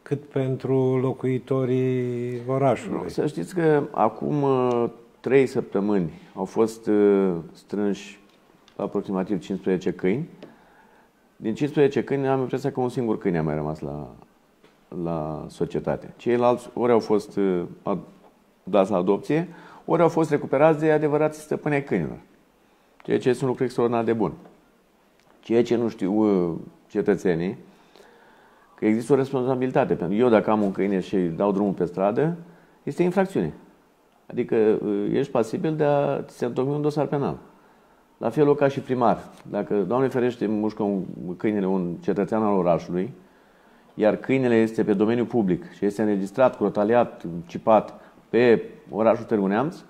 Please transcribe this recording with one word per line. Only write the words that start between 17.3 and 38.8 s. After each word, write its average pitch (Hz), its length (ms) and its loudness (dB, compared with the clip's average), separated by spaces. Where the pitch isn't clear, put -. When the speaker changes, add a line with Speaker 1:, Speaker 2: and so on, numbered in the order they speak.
Speaker 2:
uh, 95 240 0
ad-, 98 200 -4
dați 95 280 2
la 98 60 2
adopție, 104 500 0
ori 165 160 2
au 165 80 6
fost 160 200 0
recuperați 139 500 2
de 156 120 2
adevărați 151 500 0
stăpâni - 320 -4
ai 139 100 -2
câinilor. 73 360 -2
Ceea 117 160 0
ce 123 100 0
este 123 140 0
un 131 60 0
lucru 127 140 -2
extraordinar 120 400 0
de 113 100 0
bun. 104 200 0
Ceea 117 240 2
ce 117 120 2
nu 117 120 0
știu, 101 260 -2
uh, 98 400 4
cetățenii, 95 680 0
că - 100 -4
există 113 280 2
o - 20 6
responsabilitate. 131 760 0
Pentru 87 240 -2
eu, 123 120 4
dacă 107 220 4
am 107 100 2
un 98 100 0
câine 95 280 0
și 90 160 -6
îi 90 140 2
dau 95 220 0
drumul 98 220 0
pe 87 120 -2
stradă, 120 500 0
este 147 200 -4
infracțiune. 180 500 0
Adică, 123 240 -2
uh, 104 560 2
ești 120 200 0
pasibil 156 440 -2
de 151 80 0
a 143 380 0
ți - 160 -18
se 127 80 -4
întocmi 127 280 -2
un 147 80 -4
dosar 147 240 -2
penal. 127 320 -4
La 110 120 -4
fel 143 260 4
ca 143 120 2
și 135 120 -2
primar. 120 380 2